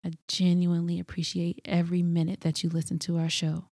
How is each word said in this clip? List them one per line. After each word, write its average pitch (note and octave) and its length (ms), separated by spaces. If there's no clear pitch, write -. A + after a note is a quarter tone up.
I F3 80
genuinely F3 720
appreciate E3+ 640
every F3 380
minute E3+ 380
that E3 220
you E3+ 60
listen E3 300
to E3+ 180
our E3 120
show D#3+ 360